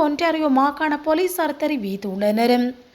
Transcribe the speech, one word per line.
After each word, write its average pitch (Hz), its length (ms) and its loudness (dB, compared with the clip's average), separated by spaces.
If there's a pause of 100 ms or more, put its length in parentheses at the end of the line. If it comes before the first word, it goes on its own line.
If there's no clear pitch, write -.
ஒன்டாரியோ 311 440 0
மாகாண 294 500 2
போலீசார் 311 560 -2
தெரிவித்துள்ளனர். 226 1200 0 (200)